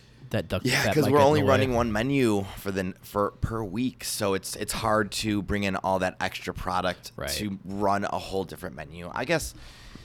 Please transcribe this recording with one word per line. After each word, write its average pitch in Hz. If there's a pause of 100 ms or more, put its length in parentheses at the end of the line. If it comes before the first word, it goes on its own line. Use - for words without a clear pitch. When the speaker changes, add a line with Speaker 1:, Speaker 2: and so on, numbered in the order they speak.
(300)
Speaker 1:
That 95
duck 92
Speaker 2:
Yeah, 139
Speaker 1:
fat 101
Speaker 2:
'cause -
Speaker 1:
might 117
Speaker 2:
we're 147
Speaker 1:
get 143
in 139
Speaker 2:
only 151
Speaker 1:
the 147
way. 135
Speaker 2:
running 123
one 117
menu 113 (120)
for 98
the 95
n-, 92
for, 101
per 113
week, 113
so 101
it's, -
it's 104
hard 107
to 104
bring 101
in 95
all 95
that 92
extra 92
product 90
Speaker 1:
Right. 71
Speaker 2:
to 98
run 101
a -
whole 95
different 76
menu. 80
I 127
guess, 156 (500)